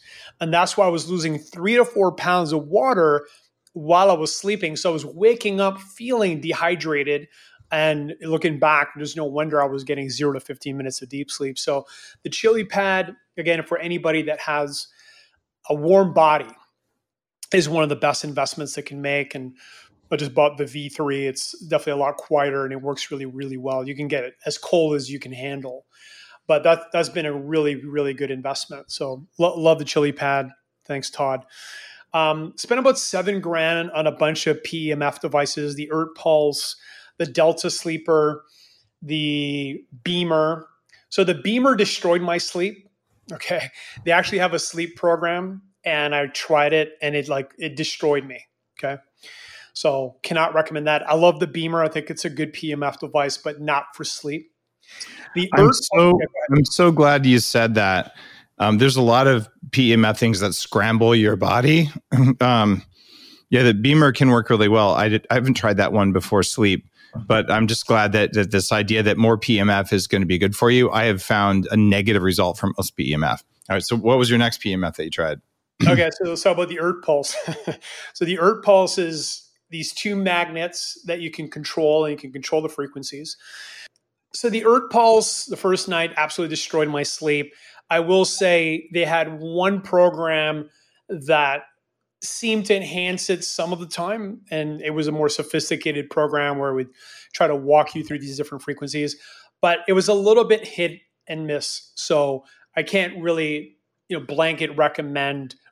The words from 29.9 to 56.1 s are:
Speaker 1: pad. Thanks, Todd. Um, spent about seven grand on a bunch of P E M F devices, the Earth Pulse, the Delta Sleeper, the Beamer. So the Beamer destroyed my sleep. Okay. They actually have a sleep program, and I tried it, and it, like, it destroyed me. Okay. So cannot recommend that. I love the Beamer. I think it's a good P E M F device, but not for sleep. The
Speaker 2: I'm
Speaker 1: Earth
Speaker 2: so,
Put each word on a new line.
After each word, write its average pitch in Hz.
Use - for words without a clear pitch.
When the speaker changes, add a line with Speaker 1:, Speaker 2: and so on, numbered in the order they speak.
Speaker 1:
pad. 139
Thanks, 139
Todd. 135
Um, 156
spent 240
about 262
seven 190
grand 165
on 156
a 147
bunch 156
of 151
P 160
E 151
M 147
F 143
devices, 147
the 147
Earth 160
Pulse, 151
the 170
Delta 160
Sleeper, 160
the 147
Beamer. 165
So 196
the 180
Beamer 247
destroyed 180
my 175
sleep. 180
Okay. 156
They 165
actually 180
have 180
a 165
sleep 165
program, 175
and 147
I 143
tried 147
it, 156
and 147
it, 143
like, 139
it 151
destroyed 147
me. 127
Okay. 143
So 135
cannot 160
recommend 156
that. 151
I 151
love 165
the 175
Beamer. 165
I 156
think 156
it's 160
a 165
good 151
P -
E -
M 143
F 147
device, 143
but 147
not 147
for -
sleep. 147
The 180
Speaker 2:
I'm -
Speaker 1:
Earth -
Speaker 2:
so, 170